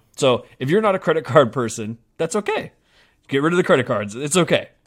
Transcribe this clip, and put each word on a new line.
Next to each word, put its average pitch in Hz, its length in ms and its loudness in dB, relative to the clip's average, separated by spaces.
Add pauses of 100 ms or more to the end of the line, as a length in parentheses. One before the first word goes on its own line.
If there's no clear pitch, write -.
(160)
So 127 300 2 (120)
if 131 120 -6
you're 202 120 4
not 202 120 2
a 185 40 -2
credit 160 260 -2
card 123 280 4
person, 113 460 -6 (180)
that's 165 200 -4
okay. 392 340 -6 (560)
Get 135 160 0
rid 170 100 2
of 175 40 0
the 180 80 2
credit 170 220 4
cards. 104 280 -4
It's 147 220 -4
okay, 170 320 0 (180)